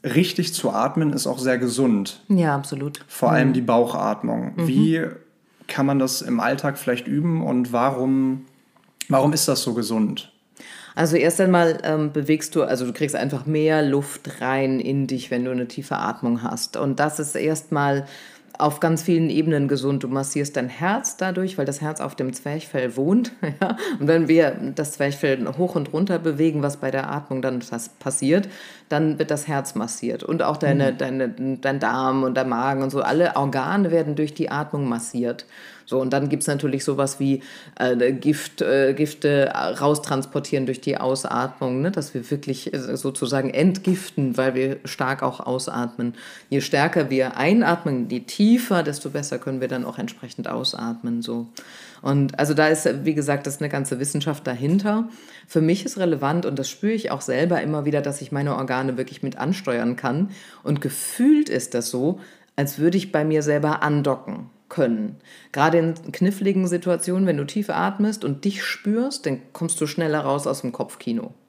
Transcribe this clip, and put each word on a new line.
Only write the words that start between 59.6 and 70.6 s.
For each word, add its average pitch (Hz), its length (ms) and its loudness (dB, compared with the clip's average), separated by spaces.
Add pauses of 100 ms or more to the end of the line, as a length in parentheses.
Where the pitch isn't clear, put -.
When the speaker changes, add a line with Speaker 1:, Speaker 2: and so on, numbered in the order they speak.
Speaker 2:
kann. 147 360 -2 (340)
Und 143 160 0
gefühlt 294 680 2
ist - 260 -4
das 120 160 -2
so, 127 280 0 (380)
als 143 240 -2
würde 170 180 4
ich - 140 -4
bei 151 120 2
mir 156 200 2
selber 147 400 2
andocken 143 680 0 (180)
können. 117 460 0 (380)
Gerade 160 260 4
in 165 160 2 (160)
kniffligen 190 560 0
Situationen, 180 640 0
wenn 156 80 2
du 143 100 -2
tief 208 240 -4
atmest 202 540 0
und 143 200 -4
dich 196 200 -2
spürst, 240 600 -4
dann 135 160 -2 (120)
kommst - 280 -4
du 156 60 0
schneller 151 340 0
raus 139 280 -2
aus 139 140 -4